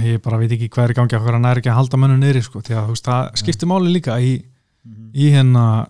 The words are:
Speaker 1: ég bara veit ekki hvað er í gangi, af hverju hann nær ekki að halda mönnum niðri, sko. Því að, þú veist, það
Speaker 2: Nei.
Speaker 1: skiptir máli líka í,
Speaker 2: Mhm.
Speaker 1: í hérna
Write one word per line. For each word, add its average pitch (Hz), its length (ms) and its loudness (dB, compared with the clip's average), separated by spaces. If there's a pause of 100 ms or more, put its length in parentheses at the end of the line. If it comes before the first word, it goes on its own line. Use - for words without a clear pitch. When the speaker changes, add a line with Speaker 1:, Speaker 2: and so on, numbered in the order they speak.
Speaker 1:
ég 113 200 -2
bara 113 160 -4
veit 113 140 -2
ekki 117 180 -4
hvað 123 160 -2
er 117 80 0
í - 20 -2
gangi, 123 200 0
af 107 80 -2
hverju 117 100 0
hann 117 80 0
nær 123 160 2
ekki 123 140 -2
að 113 40 0
halda 131 220 0
mönnum 131 240 2
niðri, 135 220 2
sko. - 180 -12
Því 117 140 -6
að, 110 120 -4
þú - 20 -4
veist, 113 140 -8
það 127 220 -2
Speaker 2:
Nei. - 100 -16
Speaker 1:
skiptir - 320 -4
máli 180 340 0
líka 117 200 -4
í, 127 220 0 (440)
Speaker 2:
Mhm. 110 260 -20
Speaker 1:
í 147 180 2
hérna 120 580 4